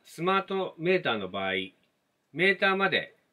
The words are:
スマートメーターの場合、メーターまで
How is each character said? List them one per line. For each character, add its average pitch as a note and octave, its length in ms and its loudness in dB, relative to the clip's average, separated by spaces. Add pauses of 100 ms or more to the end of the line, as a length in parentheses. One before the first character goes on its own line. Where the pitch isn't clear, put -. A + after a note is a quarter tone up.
ス - 180 -14
マ F#3 180 2
ー F#3+ 60 -4
ト F#3+ 320 -4
メ F3+ 200 2
ー E3+ 60 -4
タ B2+ 80 0
ー A2+ 60 -2
の F#2+ 120 -6
場 F#2+ 180 -4
合、 F#2+ 60 0 (800)
メ F3+ 180 2
ー F#3+ 80 0
タ G3+ 80 4
ー G3 80 2
ま F#3+ 140 2
で - 260 -2 (160)